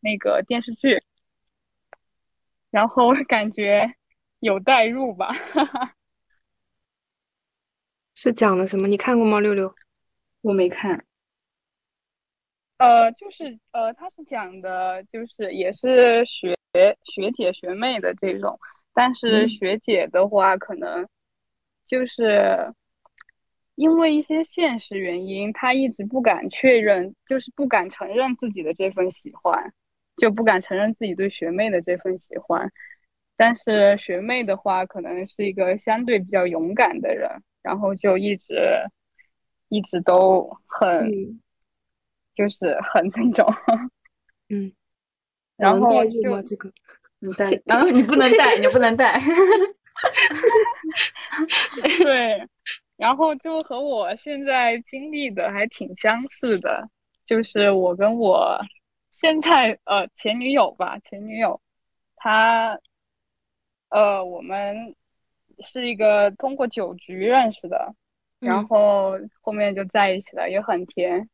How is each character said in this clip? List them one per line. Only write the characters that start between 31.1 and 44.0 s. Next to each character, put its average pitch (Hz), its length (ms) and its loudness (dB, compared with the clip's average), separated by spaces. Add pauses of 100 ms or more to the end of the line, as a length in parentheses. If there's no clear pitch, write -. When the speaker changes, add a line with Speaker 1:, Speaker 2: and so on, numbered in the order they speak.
Speaker 1:
对 190 140 -4
学 165 220 -8
妹 202 180 -2
的 180 140 -2
这 180 160 -4
份 185 200 -6
喜 - 200 -14
欢。 - 320 -4 (640)
但 226 200 4
是 208 420 2
学 185 240 -8
妹 240 200 -4
的 196 140 -2
话， 185 300 -2
可 185 160 -14
能 180 260 -8
是 - 160 -8
一 196 80 -4
个 190 240 0
相 226 300 -2
对 233 120 0
比 185 120 -6
较 190 160 0
勇 170 280 -4
敢 226 280 2
的 - 120 -2
人， - 160 -6 (300)
然 185 180 -6
后 196 160 -2
就 190 220 2
一 202 200 -2
直， - 180 -14 (1120)
一 208 140 -2
直 175 180 -6
都 185 560 4 (100)
很， 196 440 0
Speaker 2:
嗯。 214 300 -8 (920)
Speaker 1:
就 208 160 -2
是 - 320 -2
很 185 280 0
那 226 240 0
种。 - 200 4 (960)